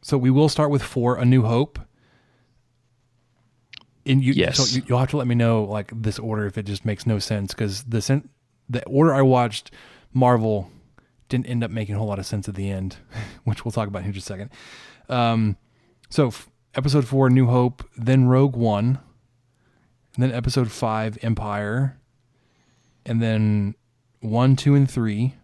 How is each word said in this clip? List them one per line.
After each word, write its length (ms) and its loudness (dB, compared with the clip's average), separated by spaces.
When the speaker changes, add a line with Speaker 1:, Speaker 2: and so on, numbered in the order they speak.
Speaker 1:
so 160 -2
we 140 4
will 160 6
start 240 0
with 100 2
four, 360 -2
A 80 0
New 180 6
Hope. 340 0
And 180 2
you, 80 2
Speaker 2:
Yes. 260 0
Speaker 1:
so 200 -2
you, 100 -4
you'll 120 0
have 100 0
to 80 -4
let 100 -2
me 80 0
know, 300 2
like, 280 -8
this 260 -4
order 260 -4
if 120 -8
it 60 -8
just 220 -8
makes 200 -4
no 140 0
sense, 340 -6
'cause 300 -6
the 180 -4
sen-, 280 -2
the 160 -4
order 280 4
I 100 4
watched 480 2
Marvel 580 2
didn't 200 -4
end 180 -4
up 60 -8
making 240 -6
a 20 -4
whole 100 -4
lot 120 -4
of 60 -10
sense 220 -6
at 80 -10
the 160 -6
end, 240 -6
<laughs> 220 -16
which 220 -4
we'll 80 -6
talk 160 -4
about 160 -8
in 80 -6
just 160 -12
a 40 -10
second. 180 -14
Um, 480 0
so 180 2
f-, 220 -10
episode 320 0
four, 240 2
New 180 6
Hope, 360 0
then 300 4
Rogue 280 4
One, 440 0
and 80 0
then 80 0
episode 400 -2
five, 500 -4
Empire, 800 -4
and 160 -2
then 540 0
one, 340 2
two, 180 2
and 160 4
three 440 -2